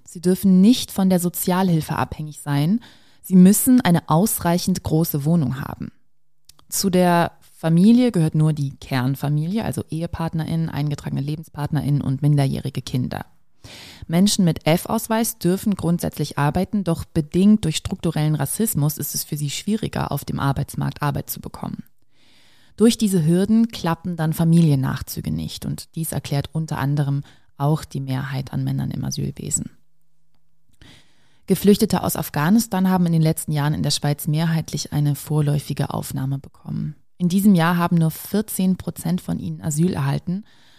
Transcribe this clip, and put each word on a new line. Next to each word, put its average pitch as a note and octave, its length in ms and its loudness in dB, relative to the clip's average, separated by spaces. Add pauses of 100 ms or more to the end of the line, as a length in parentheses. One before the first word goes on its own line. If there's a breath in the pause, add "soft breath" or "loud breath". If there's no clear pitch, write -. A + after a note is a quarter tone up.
sie - 160 -16
dürfen F#3 400 4
nicht A#3 300 4
von F#3+ 180 0
der F#3 100 4
Sozialhilfe F3 760 0
abhängig D3+ 460 -6
sein, D3 400 0 (420 soft breath)
sie F#3 120 2
müssen G#3+ 460 8
eine E3+ 280 2
ausreichend F3 760 0
große D#3 420 0
Wohnung D#3 340 0
haben. - 320 -10 (800)
Zu - 220 -2
der F3 400 2 (240)
Familie G#3+ 560 4
gehört D#3 240 2
nur D#3 160 4
die C#3+ 200 -4
KernFamilie, D3 920 -2
also - 260 -4
EhepartnerInnen, E3 800 -4
eingetragene C#3+ 520 -4
LebenspartnerInnen D3 800 -2
und C3+ 200 -2
minderjährige C3+ 600 0
Kinder. - 440 -6 (800 loud breath)
Menschen F#3 380 2
mit D#3+ 240 0
F-Ausweis A3 720 0
dürfen F#3 380 -2
grundsätzlich D#3+ 640 -2
arbeiten, F3+ 460 0
doch E3+ 220 -2
bedingt F#3+ 580 2
durch D#3+ 140 -2
strukturellen D#3 580 -2
Rassismus D3+ 640 -2
ist - 180 -8
es - 80 -6
für - 140 -8
sie D3 120 -6
schwieriger, - 600 -4
auf D3 140 -6
dem C#3+ 160 -6
Arbeitsmarkt C#3 600 -4
Arbeit C#3+ 280 -4
zu - 100 -12
bekommen. - 460 -12 (880 soft breath)
Durch A3+ 220 4
diese F#3+ 280 2
Hürden G3+ 440 4
klappen E3+ 480 -4
dann D#3+ 160 0
Familiennachzüge D#3 960 2
nicht - 340 -6
und - 300 -10
dies D#3+ 160 -6
erklärt C#3+ 400 -4
unter D#3+ 280 -4
anderem C#3 440 0 (320 soft breath)
auch D3+ 300 0
die - 160 -8
Mehrheit C3+ 500 -6
an C3+ 140 -4
Männern C3+ 260 -4
im - 140 -6
Asylwesen. - 640 -6 (1800 soft breath)
Geflüchtete G3 580 2
aus - 140 -4
Afghanistan F#3+ 720 0
haben F#3 160 2
in E3+ 80 2
den E3 80 4
letzten D#3+ 320 0
Jahren D3 200 0
in - 100 -4
der D3 80 -2
Schweiz - 360 -2
mehrheitlich D#3 640 -2
eine D3 240 0
vorläufige C#3+ 800 -2
Aufnahme C3+ 460 -6
bekommen. - 560 -10 (280)
In F3+ 60 0
diesem G3 260 6
Jahr E3+ 220 4
haben E3+ 220 2
nur D#3+ 120 2
vierzehn F#3+ 640 -2
Prozent F3 460 -6
von F3 180 -6
ihnen D#3+ 220 -10
Asyl D#3+ 320 0
erhalten. D3 500 -4 (360 soft breath)